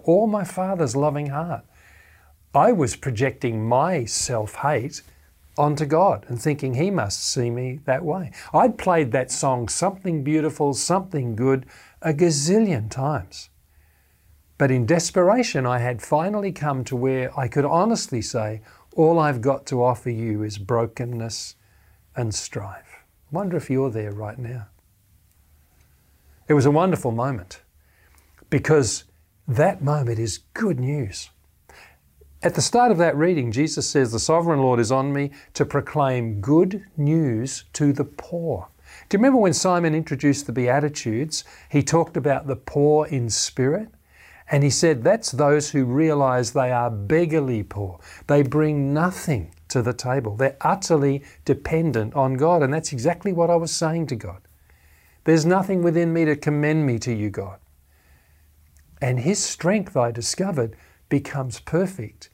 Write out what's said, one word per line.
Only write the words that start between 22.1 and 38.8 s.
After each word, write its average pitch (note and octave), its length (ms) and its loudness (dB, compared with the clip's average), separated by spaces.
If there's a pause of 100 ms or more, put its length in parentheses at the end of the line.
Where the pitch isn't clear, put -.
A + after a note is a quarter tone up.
and A2+ 180 -4
strife." - 680 -12 (280)
Wonder F3+ 260 -4
if - 120 -6
you're C3 200 0
there G#2+ 220 -6
right G#2+ 260 -10
now. A#2+ 300 -10 (1800)
It D#3 60 4
was C#3 120 6
a D3 60 6
wonderful D#3 400 2
moment A#2 500 -6 (880)
because C#3+ 560 2 (420)
that D3+ 360 2
moment C3+ 360 -2
is A2+ 200 -6 (140)
good F#3 260 -2
news. B2+ 500 -6 (1120)
At F3 120 0
the D3 60 0
start A#3+ 300 4
of F3 80 4
that D#3+ 180 4
reading, D3+ 340 2
Jesus D3 380 0
says, C3 220 2
"The A2 80 -2
sovereign E3 400 2
Lord B2+ 200 4
is A#2 120 2
on C3+ 220 0
me C#3+ 180 -4 (220)
to D3 120 0
proclaim B2+ 760 -2
good F3+ 440 2 (100)
news C#3+ 680 0 (100)
to D3 180 2
the C#3 140 -2
poor." D#3+ 600 -8 (420)